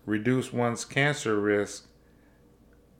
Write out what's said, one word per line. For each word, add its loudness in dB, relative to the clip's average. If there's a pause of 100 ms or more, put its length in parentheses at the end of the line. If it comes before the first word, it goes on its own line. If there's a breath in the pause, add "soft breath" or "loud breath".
reduce 0
one's -2
cancer 0
risk 0 (1120 soft breath)